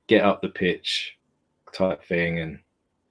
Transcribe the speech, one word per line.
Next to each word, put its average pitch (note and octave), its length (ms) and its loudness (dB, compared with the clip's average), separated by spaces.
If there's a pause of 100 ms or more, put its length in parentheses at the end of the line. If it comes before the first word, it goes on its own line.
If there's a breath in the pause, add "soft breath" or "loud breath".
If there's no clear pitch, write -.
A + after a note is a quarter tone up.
get G#2 180 6
up G2 180 2
the G2 60 -4
pitch - 680 -4 (560)
type F#2 320 -2
thing. E2+ 360 -2
And D#2+ 180 -10 (520)